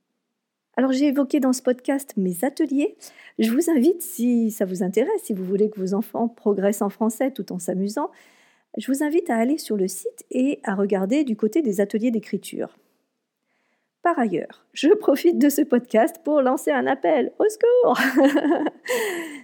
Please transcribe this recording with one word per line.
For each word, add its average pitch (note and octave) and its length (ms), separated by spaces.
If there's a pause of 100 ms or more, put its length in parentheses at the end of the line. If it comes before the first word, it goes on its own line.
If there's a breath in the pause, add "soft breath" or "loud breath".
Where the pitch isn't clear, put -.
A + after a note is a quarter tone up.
(760)
Alors C4 160
j'ai C#4 140
évoqué C#4 340
dans C4 100
ce B3+ 100
podcast C4+ 540
mes F#3 300
ateliers. D4 500 (440 loud breath)
Je A3 120
vous E4 180
invite, D#4 320
si A#3 500
ça G#3+ 120
vous F#3 200
intéresse, C4+ 400
si A3+ 100
vous F#3+ 100
voulez G3+ 260
que G#3+ 100
vos F#3 140
enfants A3+ 360
progressent G3+ 520
en G3+ 80
français A#3 420
tout - 200
en F#3 80
s'amusant, G3+ 500 (680 soft breath)
je A3+ 120
vous C#4 140
invite D#4+ 260
à A#3 60
aller B3 220
sur - 180
le F#3+ 140
site - 420
et C4 320
à G3+ 120
regarder G3+ 500
du A3+ 100
côté A3 260
des G#3 200
ateliers G#3+ 280
d'écriture. - 680 (1200)
Par E4+ 160
ailleurs, G3 560
je - 140
profite E4+ 500
de C#4+ 120
ce D4 120
podcast A#3+ 640
pour D4 180
lancer C4 300
un C4 160
appel. C#4 500
Au F#4+ 100
secours ! A#4 560
<laughs> C#4+ 680 (720 loud breath)